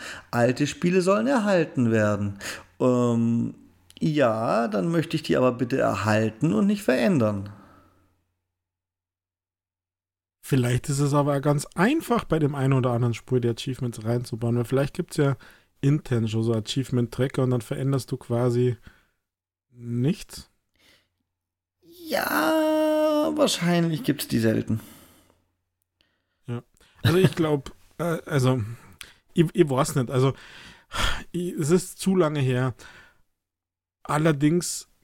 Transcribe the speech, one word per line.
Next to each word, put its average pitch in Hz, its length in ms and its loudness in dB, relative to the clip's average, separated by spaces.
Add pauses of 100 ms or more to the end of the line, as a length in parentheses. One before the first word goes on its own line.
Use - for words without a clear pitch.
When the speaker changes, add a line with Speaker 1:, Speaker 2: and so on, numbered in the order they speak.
(300)
Speaker 1:
alte 123 360 2
Spiele 180 360 0
sollen 202 240 2
erhalten 185 640 2
werden. 104 480 0 (400)
Ähm, 117 760 2 (440)
ja, 147 680 2
dann 190 220 -2
möchte 165 260 -2
ich 147 60 -4
die 156 140 0
aber 127 160 2
bitte 127 260 -2
erhalten 110 720 0
und 208 140 2
nicht 202 160 0
verändern. 117 680 0 (3000)
Speaker 2:
Vielleicht 123 440 0
ist 139 100 -2
es 143 160 2
aber 143 260 2
ganz 147 340 0
einfach, 240 500 0
bei 160 140 0
dem 147 160 0
einen 135 200 2
oder 127 160 2
anderen 120 240 0
Spiel 127 260 -2
die 120 80 0
Achievements 120 560 -6
reinzubauen, 120 520 -2
weil 120 80 0
vielleicht 135 300 -2
gibt's - 220 -8
ja 139 200 2 (440)
intern 139 480 0
schon 113 140 -2
so 117 120 0
Achievement-Tracker 123 880 -2
und 127 80 2
dann 123 100 0
veränderst 135 520 -4
du 131 40 -6
quasi 120 600 0 (960)
nichts? 120 800 -4 (1300)
Speaker 1:
Ja, 311 1500 0
wahrscheinlich 170 680 0
gibt's - 240 -2
die 131 100 0
selten. 113 420 0 (1700)
Speaker 2:
Ja. 120 160 -8 (400)
Also 165 160 4
ich 185 160 4
glaub, 151 380 -2 (140)
<laughs> - 120 -20
äh, 165 280 -2
also, 127 360 2 (720)
ich, 165 200 4
ich 160 160 4
weiß 135 260 0
nicht, 127 140 -2
also, 131 240 2 (960)
ich, 175 220 -6
es 147 180 -2
ist - 280 0
zu 190 180 0
lange 151 240 2
her. 127 340 0 (1300)
Allerdings 151 840 0 (160)